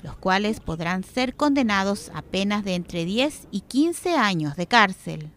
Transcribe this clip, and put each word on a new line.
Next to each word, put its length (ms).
los 140
cuales 440
podrán 440
ser 300
condenados 800
a 80
penas 420
de 120
entre 280
diez 460
y 100
quince 560
años 400
de 100
cárcel. 720